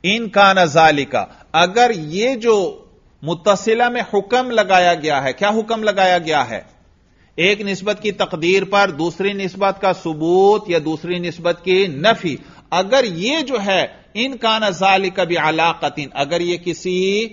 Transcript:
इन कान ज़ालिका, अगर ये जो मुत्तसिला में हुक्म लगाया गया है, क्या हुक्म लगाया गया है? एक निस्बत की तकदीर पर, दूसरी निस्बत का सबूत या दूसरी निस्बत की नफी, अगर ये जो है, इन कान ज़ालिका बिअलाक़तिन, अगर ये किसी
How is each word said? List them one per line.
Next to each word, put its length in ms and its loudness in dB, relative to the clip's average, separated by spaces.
इन 220 0
कान 380 6
ज़ालिका, 880 2
अगर 360 4
ये 440 -2
जो 500 0
मुत्तसिला 640 0
में 120 -4
हुक्म 500 -2
लगाया 420 4
गया 260 -2
है, 140 -2
क्या 160 -2
हुक्म 340 -2
लगाया 340 2
गया 240 0
है? 380 -8
एक 220 0
निस्बत 380 -4
की 120 -4
तकदीर 520 -2
पर, 280 0
दूसरी 420 -4
निस्बत 480 -4
का 120 0
सबूत 760 0
या 100 2
दूसरी 400 -6
निस्बत 400 -4
की 280 2
नफी, 520 -2
अगर 320 2
ये 360 -2
जो 160 -6
है, 420 -2
इन 180 -4
कान 380 -2
ज़ालिका 540 0
बिअलाक़तिन, 920 -2
अगर 260 -2
ये 160 -2
किसी 760 -2